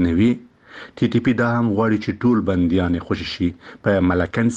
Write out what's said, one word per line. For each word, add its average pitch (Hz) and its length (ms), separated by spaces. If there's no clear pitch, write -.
نه 82 140
وي. 117 100
ټي 127 160
ټي 120 100
پي 131 160
دا 120 140
هم 117 220
غواړي 110 280
چې - 180
ټول 120 160
بندیان 90 460
یې 82 120
خوشي 90 240
شي، 90 160
په 98 260
ملکن 90 460